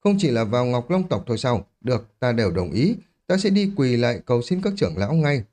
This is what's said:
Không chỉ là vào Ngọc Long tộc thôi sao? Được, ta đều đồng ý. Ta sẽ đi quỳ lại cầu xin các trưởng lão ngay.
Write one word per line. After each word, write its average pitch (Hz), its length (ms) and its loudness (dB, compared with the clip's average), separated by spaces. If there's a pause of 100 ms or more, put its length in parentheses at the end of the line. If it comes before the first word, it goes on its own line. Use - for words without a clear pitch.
Không 202 180 2
chỉ 170 120 2
là 113 140 2
vào 120 200 0
Ngọc 123 260 -2
Long 180 180 0
tộc 110 180 -4
thôi 113 120 -2
sao? 123 280 -2 (140)
Được, 117 280 -2 (100)
ta 123 140 0
đều 113 180 0
đồng 85 220 -2
ý. 147 240 0 (300)
Ta 180 100 2
sẽ 196 140 2
đi 196 260 2
quỳ 127 200 2
lại 120 300 0
cầu 120 160 2
xin 185 200 -2
các 160 140 -2
trưởng 92 220 -2
lão 101 160 -2
ngay. 143 380 2